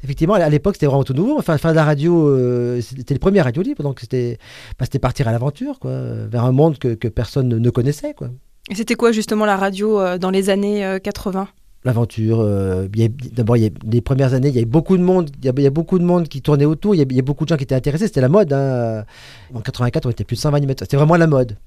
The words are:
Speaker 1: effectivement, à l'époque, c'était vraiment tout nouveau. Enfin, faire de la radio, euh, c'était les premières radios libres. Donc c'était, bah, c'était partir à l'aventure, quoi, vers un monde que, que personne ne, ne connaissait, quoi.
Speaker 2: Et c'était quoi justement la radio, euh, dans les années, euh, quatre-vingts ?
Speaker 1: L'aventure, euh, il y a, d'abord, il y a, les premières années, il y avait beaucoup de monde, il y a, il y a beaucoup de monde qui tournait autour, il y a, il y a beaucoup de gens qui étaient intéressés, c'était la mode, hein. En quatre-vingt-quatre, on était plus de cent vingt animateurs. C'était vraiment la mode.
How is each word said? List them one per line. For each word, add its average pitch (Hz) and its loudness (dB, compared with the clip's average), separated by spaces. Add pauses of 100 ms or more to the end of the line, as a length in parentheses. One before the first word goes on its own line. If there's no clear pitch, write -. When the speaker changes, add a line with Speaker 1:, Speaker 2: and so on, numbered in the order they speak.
Speaker 1:
effectivement, 170 0
à 165 4
l'époque, 151 2
c'était - -2
vraiment 139 2
tout 127 -2
nouveau. 247 0
Enfin, 165 0
faire 165 0
de 156 4
la 160 4
radio, 156 2
euh, 123 0
c'était 131 -6
les 127 -4
premières 196 4
radios 131 -2
libres. 277 -6
Donc 139 -6
c'était, 120 -4 (400)
bah, 131 -4
c'était - -4
partir 123 -2
à 113 0
l'aventure, 147 -4
quoi, 131 -6 (300)
vers 117 0
un 131 2
monde 143 4
que, 120 -2
que 113 -6
personne 123 -2
ne, 117 0
ne 117 2
connaissait, 147 -2
quoi. 135 -12 (400)
Speaker 2:
Et 196 -8
c'était 226 -4
quoi 233 2
justement 214 -2
la 202 2
radio, 196 -2
euh, 185 -2
dans 185 -2
les 190 0
années, 202 0
euh, 190 -4
quatre-vingts ? 196 -6 (360)
Speaker 1:
L'aventure, 113 0
euh, 98 0
il 110 0
y 113 4
a, - 2 (260)
d'abord, 117 2
il 110 2
y - 2
a, 107 0 (140)
les 113 0
premières 131 0
années, 131 2
il 139 -2
y 120 2
avait 117 0
beaucoup 165 2
de 180 2
monde, 180 2 (100)
il 127 -8
y 135 2
a, 123 0
il 143 2
y 139 6
a 135 4
beaucoup 165 -2
de 175 0
monde 175 2
qui 135 -12
tournait 147 2
autour, 180 0
il 175 2
y - 4
a, 139 4
il 127 -4
y 131 4
a 131 0
beaucoup 143 -4
de 139 -10
gens 165 2
qui 131 -4
étaient 131 -2
intéressés, 147 -2
c'était 143 -2
la 127 4
mode, 175 4
hein. 120 -2 (500)
En 120 -8
quatre-vingt-quatre, 123 -4
on 123 0
était 110 -6
plus 120 -4
de - -8
cent 151 2
vingt 143 2
animateurs. 135 -2
C'était 143 0
vraiment 151 6
la 165 6
mode. 131 2